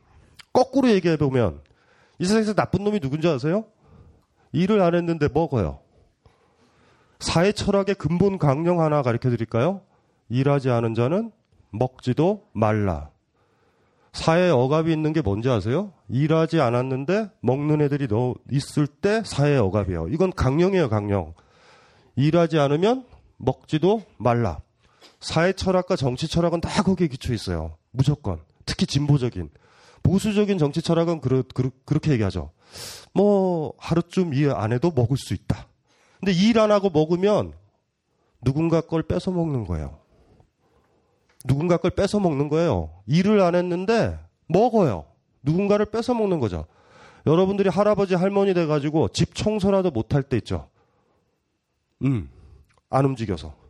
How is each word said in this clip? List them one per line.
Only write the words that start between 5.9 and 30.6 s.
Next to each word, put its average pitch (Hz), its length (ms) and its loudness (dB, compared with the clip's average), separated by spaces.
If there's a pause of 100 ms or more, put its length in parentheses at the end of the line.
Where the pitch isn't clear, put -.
사회 185 320 2
철학의 196 440 -2
근본 185 420 0
강령 165 440 0
하나 151 200 2
가르쳐 123 280 -2
드릴까요? 120 520 -2 (480)
일하지 135 400 0
않은 117 240 0
자는 165 380 -2 (400)
먹지도 131 840 -2
말라. 101 560 0 (1040)
사회 175 360 2
억압이 156 420 2
있는 156 220 -2
게 160 80 0
뭔지 104 280 -2
아세요? 127 440 -2 (160)
일하지 160 500 0
않았는데 131 720 -2 (120)
먹는 147 400 0
애들이 139 260 -2
너, 117 260 -2 (180)
있을 139 360 -2
때 214 380 -2
사회 143 320 0
억압이에요. 92 520 -2
이건 170 240 0
강령이에요, 165 560 0
강령. 101 440 -2 (840)
일하지 160 420 2
않으면 175 480 2 (320)
먹지도 160 680 -2 (140)
말라. 117 420 0 (600)
사회 175 340 0
철학과 185 420 -2
정치 135 320 -2
철학은 170 340 -2
다 - 220 -2
거기에 180 240 2
기초 127 260 -8
있어요. 80 440 -6 (140)
무조건. 123 480 -2 (260)
특히 - 220 -4
진보적인. 127 640 0 (540)
보수적인 202 540 2
정치 151 240 0